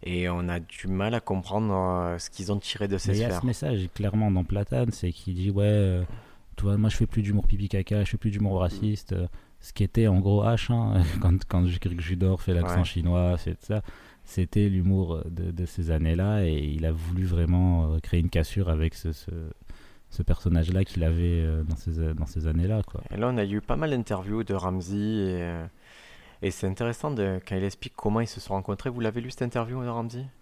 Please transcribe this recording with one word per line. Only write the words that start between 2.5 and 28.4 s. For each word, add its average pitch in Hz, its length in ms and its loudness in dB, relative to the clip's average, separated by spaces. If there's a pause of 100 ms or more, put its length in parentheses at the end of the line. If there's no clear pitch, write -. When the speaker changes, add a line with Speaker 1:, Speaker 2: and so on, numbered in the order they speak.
Speaker 1:
ont 101 60 0
tiré - 300 -4
de 98 100 0
ces 101 140 -2
Speaker 2:
Mais 98 60 2
il - 20 2
y 117 40 2
a 120 40 0
Speaker 1:
sphères. 92 120 0
Speaker 2:
ce 123 60 -2
message, 117 480 -2
clairement, 104 360 0
dans 90 140 2
Platane, 117 480 0
c'est 87 200 -4
qu'il - 220 -6
dit, « 92 160 0
Ouais, 101 140 2
euh, 98 380 4 (540)
tu - 80 -2
vois, 101 120 2
moi, 107 140 4
je - 60 -2
fais 113 100 4
plus - 160 0
d'humour 101 240 2
pipi 98 220 4
caca, 101 360 0
je 95 60 -2
fais - 80 -2
plus 110 120 0
d'humour 101 260 0
Speaker 1:
Mm. - 20 2
Speaker 2:
raciste. » 101 560 0
Euh, 90 120 -2 (340)
ce - 120 -16
qui - 100 0
était, 110 260 4
en 95 120 6
gros, 101 240 4
H, 113 260 2
hein, 113 220 2 (100)
<laughs> 87 200 0
quand, 92 260 4
quand 90 180 2
J-, 87 120 0 (200)
Judor 90 440 0
fait 98 100 0
l'accent 87 280 2
Speaker 1:
Ouais. 87 40 4
Speaker 2:
chinois, 87 540 2
c'est 87 240 -6
ça, 107 200 -2 (420)
c'était 101 440 2
l'humour 92 560 2
de, 87 260 -4
de 87 160 -2
ces 82 240 -2
années-là, 85 540 2
et 78 180 2
il 76 220 -2
a 80 80 2
voulu 82 320 -2
vraiment, 85 720 4
euh, 80 60 2
créer 87 200 0
une 82 80 2
cassure 87 400 0
avec 80 260 2
ce, - 180 -6
ce, - 180 -10 (800)
ce - 120 -4
personnage-là 85 640 2
qu'il 87 180 -4
avait, 85 380 2
euh, 80 240 0
dans 80 120 -2
ces, 80 360 -2
dans 78 140 -2
ces 78 200 -4
années-là, 90 400 2
quoi. - 140 -10 (100)
Speaker 1:
Et - 60 -6
là, 110 160 0
on 120 60 0
a 104 80 2
eu 101 160 -2
pas - 140 0
mal 156 140 -2
d'interviews 107 540 -2
de 98 80 -4
Ramzy 92 460 -2
et, 101 420 0
euh, 85 260 -6 (800)
et 98 60 0
c'est - 180 -6
intéressant 117 420 -4
de, 98 380 0
quand 98 80 -4
il 95 80 -2
explique - 320 -8
comment 110 240 0
ils 117 80 -2
se - 100 -12
sont - 160 -8